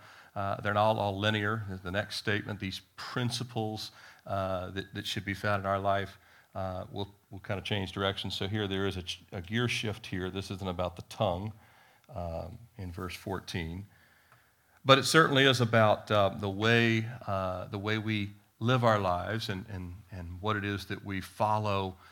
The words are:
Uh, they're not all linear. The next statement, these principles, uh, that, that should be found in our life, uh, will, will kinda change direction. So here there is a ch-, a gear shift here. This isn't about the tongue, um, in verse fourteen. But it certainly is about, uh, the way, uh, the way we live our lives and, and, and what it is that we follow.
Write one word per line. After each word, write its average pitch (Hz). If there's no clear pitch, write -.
Uh, 98
they're 101
not 110
all 101
linear. 107
The 90
next 101
statement, 104
these 95
principles, 117
uh, 95
that, 95
that 104
should -
be 101
found 101
in 98
our 98
life, 98
uh, 92
will, 101
will 98
kinda 92
change 98
direction. 98
So 98
here 104
there 95
is 92
a 90
ch-, -
a 98
gear 117
shift 117
here. 92
This 95
isn't 95
about 90
the -
tongue, 101
um, 85
in 90
verse 90
fourteen. 92
But 135
it 127
certainly 147
is 127
about, 110
uh, 101
the 101
way, 113
uh, 95
the 101
way 110
we 104
live 120
our 110
lives 92
and, 95
and, 90
and 87
what 104
it 101
is 101
that -
we 98
follow. 101